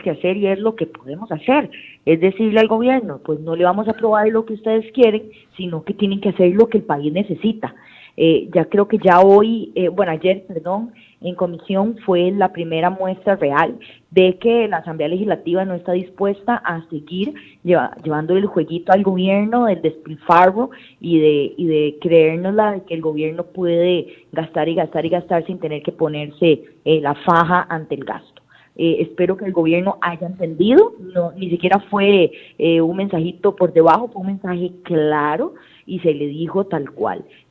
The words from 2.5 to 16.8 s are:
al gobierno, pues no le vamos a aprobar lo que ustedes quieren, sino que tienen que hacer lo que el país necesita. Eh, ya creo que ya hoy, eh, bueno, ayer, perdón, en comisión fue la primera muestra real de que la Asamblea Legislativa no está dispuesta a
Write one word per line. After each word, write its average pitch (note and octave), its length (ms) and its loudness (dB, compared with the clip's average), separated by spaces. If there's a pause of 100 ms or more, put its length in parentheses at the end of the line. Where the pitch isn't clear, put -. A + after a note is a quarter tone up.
al A3 80 4
gobierno, A3+ 560 0
pues D3+ 160 -6
no E3 160 -6
le F3 80 2
vamos G3+ 240 0
a - 20 -2
aprobar G#3+ 380 0
lo A3 160 0
que A3 100 -10
ustedes A3 380 -2
quieren, G#3+ 380 2 (260)
sino E3+ 260 -8
que G3 120 -6
tienen G3 260 -2
que G#3 80 -2
hacer F3+ 260 2
lo A3+ 140 4
que A3+ 100 0
el F#3+ 60 -2
país D3+ 280 -4
necesita. G3+ 600 -4 (420)
Eh, D#3+ 380 2
ya E3 120 2
creo G3+ 200 0
que G#3 120 -2
ya F3+ 220 6
hoy, G#3 540 4
eh, F#3 140 0
bueno, F3+ 240 -2
ayer, F#3 340 -2
perdón, F#3+ 460 -4 (300)
en F3+ 120 -8
comisión F#3+ 680 -2
fue F3+ 280 2
la F#3+ 200 0
primera E3 380 -2
muestra F#3+ 460 -2
real D#3+ 420 0 (320)
de F#3 280 4
que A#3 300 0
la F3+ 100 -4
Asamblea D#3+ 300 -6
Legislativa F#3 560 -2
no F#3 100 -4
está F3 180 -6
dispuesta G3 640 -4
a E3 320 -6